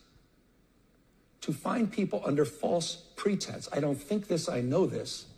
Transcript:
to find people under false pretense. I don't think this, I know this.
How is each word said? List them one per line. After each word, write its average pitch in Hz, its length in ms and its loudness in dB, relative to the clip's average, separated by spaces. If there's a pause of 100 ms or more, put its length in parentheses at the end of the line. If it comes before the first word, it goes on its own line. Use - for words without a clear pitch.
(1400)
to - 120 -4
find 214 380 0
people 190 340 0
under 147 200 4
false - 500 0 (200)
pretense. - 560 -2
I 143 80 0
don't 143 200 2
think 208 280 -2
this, 170 220 0
I 123 120 0
know 143 240 4
this. - 400 -6 (120)